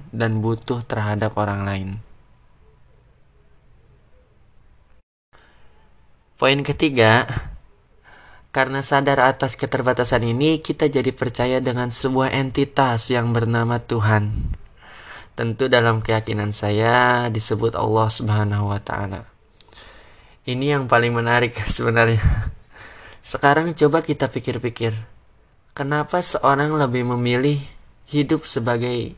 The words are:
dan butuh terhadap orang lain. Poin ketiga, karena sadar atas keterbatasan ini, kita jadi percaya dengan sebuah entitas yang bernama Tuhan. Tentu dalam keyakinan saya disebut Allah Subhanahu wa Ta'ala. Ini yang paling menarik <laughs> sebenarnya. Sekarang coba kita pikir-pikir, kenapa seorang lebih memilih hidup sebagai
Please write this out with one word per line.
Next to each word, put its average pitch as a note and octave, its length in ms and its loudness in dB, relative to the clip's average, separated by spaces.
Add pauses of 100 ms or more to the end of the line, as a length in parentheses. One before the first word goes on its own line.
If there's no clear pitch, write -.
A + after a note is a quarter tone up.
(160)
dan A2 240 0
butuh A2+ 480 -4
terhadap G#2 480 -2
orang G2+ 320 -2
lain. F#2+ 220 -6 (4000)
Poin C3+ 240 2
ketiga, B2 640 4 (1300)
karena C3+ 320 0
sadar C#3 320 2
atas C3 400 2
keterbatasan B2 640 0
ini, C#3 400 0
kita - 240 -2
jadi C3+ 240 0
percaya B2 480 -2
dengan B2 320 -2
sebuah C3 480 0
entitas C3+ 720 0
yang A#2 240 0
bernama A#2 480 0
Tuhan. G#2+ 480 0 (1040)
Tentu A#2 320 -2
dalam A#2 400 4
keyakinan G#2+ 480 -2
saya A#2+ 800 2
disebut A2 400 -2
Allah A2 320 2
Subhanahu G#2 640 -2
wa G2+ 80 -4
Ta'ala. G2+ 480 -8 (1200)
Ini C3+ 320 -2
yang C3+ 80 -2
paling A#2+ 240 4
menarik A#2+ 560 0
<laughs> - 80 -2
sebenarnya. A2+ 480 2 (1040)
Sekarang D#3 480 2
coba D3+ 320 2
kita C#3 240 -2
pikir-pikir, A#2 640 -4 (800)
kenapa D3 480 -2
seorang C#3+ 560 2
lebih B2 400 0
memilih B2 400 2 (560)
hidup D3 320 0
sebagai A#2+ 720 -4